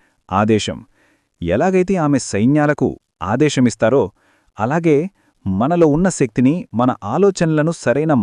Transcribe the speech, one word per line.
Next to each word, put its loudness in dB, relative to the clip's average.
ఆదేశం. 0
ఎలాగైతే 0
ఆమె 0
సైన్యాలకు 0
ఆదేశమిస్తారో, 0
అలాగే 0
మనలో 2
ఉన్న 2
శక్తిని, 0
మన 0
ఆలోచనలను 0
సరైన -2